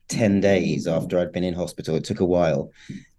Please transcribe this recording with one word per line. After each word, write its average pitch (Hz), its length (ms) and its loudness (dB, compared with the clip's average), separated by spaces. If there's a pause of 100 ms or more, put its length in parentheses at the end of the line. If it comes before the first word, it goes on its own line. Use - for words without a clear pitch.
ten 101 320 2
days 82 460 2
after 85 320 0
I'd 87 140 -2
been 90 120 -4
in 92 80 -2
hospital. 85 440 -6
It 78 80 -2
took - 160 -4
a 95 40 4
while. 82 460 2 (480)